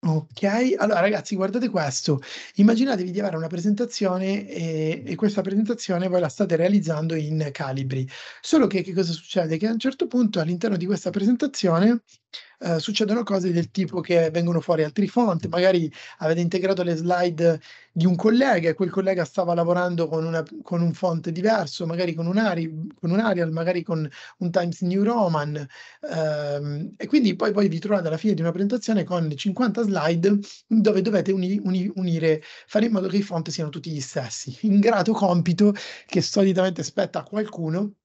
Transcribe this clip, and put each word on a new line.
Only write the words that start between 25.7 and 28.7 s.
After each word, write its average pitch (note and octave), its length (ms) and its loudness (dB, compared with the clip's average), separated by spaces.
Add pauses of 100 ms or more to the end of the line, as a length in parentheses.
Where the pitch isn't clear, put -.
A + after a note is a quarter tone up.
ehm, D3 840 -4
e A3+ 120 -10
quindi A#3 280 2
poi - 160 0
voi G3+ 160 2
vi E3 120 -2
trovate G3 280 -2
alla D#3+ 100 -2
fine G#3 180 0
di D#3+ 60 -4
una E3 100 0
presentazione G#3 520 0